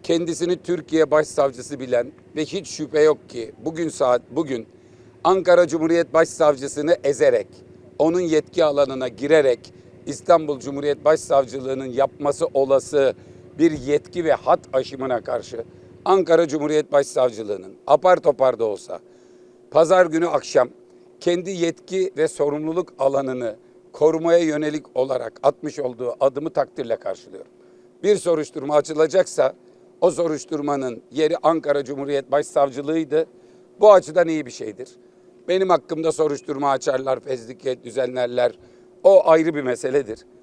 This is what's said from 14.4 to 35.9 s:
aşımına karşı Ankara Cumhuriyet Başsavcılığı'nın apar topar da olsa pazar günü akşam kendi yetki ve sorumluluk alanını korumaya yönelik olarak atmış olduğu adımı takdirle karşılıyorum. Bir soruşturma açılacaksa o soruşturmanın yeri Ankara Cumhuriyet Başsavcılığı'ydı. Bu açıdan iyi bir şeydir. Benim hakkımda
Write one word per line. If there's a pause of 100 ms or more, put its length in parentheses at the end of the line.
aşımına
karşı (400)
Ankara
Cumhuriyet
Başsavcılığı'nın (120)
apar
topar
da
olsa (720)
pazar
günü
akşam (520)
kendi
yetki
ve
sorumluluk
alanını (360)
korumaya
yönelik
olarak
atmış
olduğu
adımı
takdirle
karşılıyorum. (520)
Bir
soruşturma
açılacaksa (460)
o
soruşturmanın (100)
yeri
Ankara
Cumhuriyet
Başsavcılığı'ydı. (540)
Bu
açıdan
iyi
bir
şeydir. (600)
Benim
hakkımda